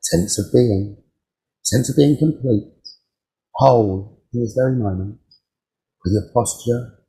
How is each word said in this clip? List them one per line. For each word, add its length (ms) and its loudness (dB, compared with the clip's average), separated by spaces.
sense 360 -2
of 160 -8
being, 440 0
sense 260 -2
of 60 -4
being 220 4
complete, 560 -2
whole 640 2
in 80 -2
this 120 -4
very 220 0
moment, 420 -4
with 100 0
your 200 -2
posture 760 -4